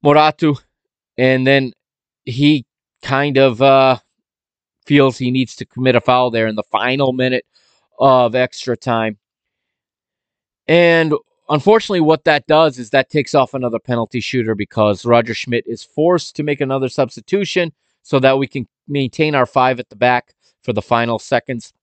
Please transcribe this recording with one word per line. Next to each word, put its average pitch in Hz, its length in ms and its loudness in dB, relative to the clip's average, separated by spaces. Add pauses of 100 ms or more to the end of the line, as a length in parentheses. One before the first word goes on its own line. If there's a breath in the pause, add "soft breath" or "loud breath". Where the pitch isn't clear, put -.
Morato, 151 540 2 (580)
and 131 300 2
then 135 260 2 (520)
he 139 420 0 (360)
kind 135 360 -2
of, 131 240 2
uh, 135 360 4 (880)
feels 135 300 2
he 123 140 -4
needs 131 260 -4
to - 80 -14
commit 127 300 -2
a 120 60 4
foul 127 300 0
there 113 160 -2
in 107 100 -6
the 107 80 -6
final 127 480 -2
minute 127 320 -2 (540)
of 127 360 2
extra 127 420 -4
time. 113 420 -4 (1500)
And 170 480 4 (360)
unfortunately, 185 500 0
what 156 240 2
that 151 220 0
does 151 320 2
is 120 120 -12
that 135 200 0
takes 143 240 -4
off 135 180 2
another 123 260 -6
penalty 117 420 -4
shooter 110 340 -4
because 104 500 -2
Roger 117 300 2
Schmidt 120 320 -6
is 113 160 -10
forced 165 540 -2
to 156 60 -8
make 147 200 -4
another 135 260 -4
substitution 170 840 -4 (300)
so - 180 -2
that 135 180 2
we 135 80 -2
can 127 200 -10 (220)
maintain 147 460 -4
our 127 120 2
five 127 320 0
at 123 120 -14
the 107 60 -20
back 123 380 -2 (280)
for 123 100 -8
the 104 100 -4
final 117 360 -2
seconds. - 540 -6 (100)